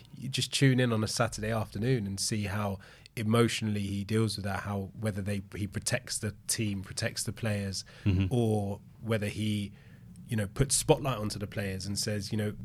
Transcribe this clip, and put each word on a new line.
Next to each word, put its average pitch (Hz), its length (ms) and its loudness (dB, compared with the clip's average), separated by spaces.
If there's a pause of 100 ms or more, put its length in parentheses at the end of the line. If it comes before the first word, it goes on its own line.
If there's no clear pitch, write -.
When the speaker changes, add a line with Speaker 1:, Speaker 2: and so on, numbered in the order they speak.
(180)
Speaker 1:
you 120 100 -8
just - 240 -2
tune 131 280 6
in 123 120 4
on 107 120 2
a 101 40 0
Saturday 107 440 0
afternoon 113 560 0
and 98 120 -4
see 107 240 0
how 98 360 -2 (380)
emotionally 110 640 4
he 98 220 -2
deals 107 340 2
with 98 80 -6
that, 95 160 -2
how, 98 360 -4
whether 107 260 -2
they, 101 180 -2 (140)
he 104 120 -2
protects - 520 -4
the 101 140 -4 (140)
team, 98 360 -2
protects - 400 -4
the 113 100 -4
players, 101 500 -2 (220)
Speaker 2:
Mm-hmm. 98 240 6
Speaker 1:
or 107 500 2 (220)
whether 107 260 0
he, 104 440 -2 (580)
you 113 80 0
know, 104 100 0
puts - 280 2
spotlight 139 420 4
onto 104 220 -4
the 101 80 -4
players 95 400 -4
and 101 100 -4
says, 104 340 -2
you 113 60 0
know, 104 160 0 (120)